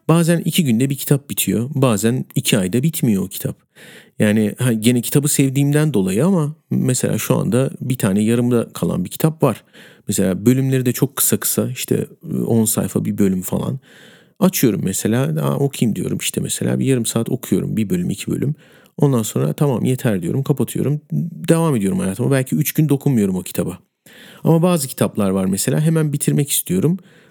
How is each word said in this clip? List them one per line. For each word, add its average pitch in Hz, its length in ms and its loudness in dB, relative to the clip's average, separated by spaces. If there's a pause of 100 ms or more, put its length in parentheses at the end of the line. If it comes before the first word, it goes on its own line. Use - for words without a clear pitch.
Bazen 170 360 4
iki 165 200 0
günde 127 260 2
bir 143 40 -4
kitap - 360 0
bitiyor. 110 440 -2
Bazen 123 500 2 (100)
iki 135 240 0
ayda 95 240 0
bitmiyor 117 420 0
o 95 40 -6
kitap. - 280 -8 (600)
Yani 107 400 2
ha, 123 140 0
gene 117 280 2
kitabı 143 280 2
sevdiğimden 143 640 2
dolayı 98 320 2
ama 156 300 0 (140)
mesela 127 480 0
şu 123 180 0
anda 113 340 0 (100)
bir 127 180 -4
tane 101 240 2
yarımda 120 500 2
kalan 87 320 -2
bir - 60 -8
kitap - 320 -2
var. 131 220 0 (440)
Mesela 95 380 0
bölümleri 131 400 2
de 123 60 2
çok - 240 -2
kısa - 200 0
kısa, 110 340 -2
işte, - 360 -2 (400)
on 117 180 2
sayfa - 400 -2
bir 104 140 -2
bölüm 95 240 0
falan. 95 380 -4 (580)
Açıyorum 135 460 2
mesela, 110 380 0
"Aa, 139 360 -2
okuyayım." - 380 -2
diyorum, 90 240 -4
işte - 200 -4
mesela 117 380 -2
bir 127 80 0
yarım 123 200 0
saat 113 220 -4
okuyorum 95 480 -2
bir 104 140 -2
bölüm, 90 200 -2
iki - 200 -6
bölüm. 143 240 -2 (420)
Ondan 135 260 2
sonra 135 300 -2
"Tamam, 135 320 0
yeter." 120 380 0
diyorum, 135 200 -2
kapatıyorum, 143 580 -2 (480)
devam 165 280 2
ediyorum 95 220 0
hayatıma. 98 320 -2
Belki 131 240 0
üç 156 180 0
gün 156 160 2
dokunmuyorum 117 480 2
o 92 60 -4
kitaba. - 360 -6 (640)
Ama 160 180 4
bazı 170 260 2
kitaplar 101 420 0
var 95 140 2
mesela, 98 360 0
hemen 156 320 2
bitirmek 143 380 0
istiyorum. 175 480 0 (320)